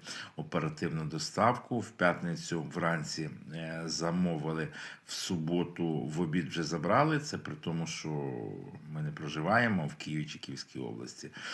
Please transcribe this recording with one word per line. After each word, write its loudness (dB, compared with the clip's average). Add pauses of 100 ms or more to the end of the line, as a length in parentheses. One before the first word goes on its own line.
(360)
оперативну 0
доставку. 2
В -4
п'ятницю 2
вранці, 0 (240)
е, -6
замовили, 2 (380)
в -12
суботу 0 (140)
в 0
обід 2
вже -2
забрали. 4
Це -4
при -6
тому, -2
що -6 (840)
ми -4
не -2
проживаємо 4
в -6
Києві -2
чи -10
Київській -10
області. -8 (240)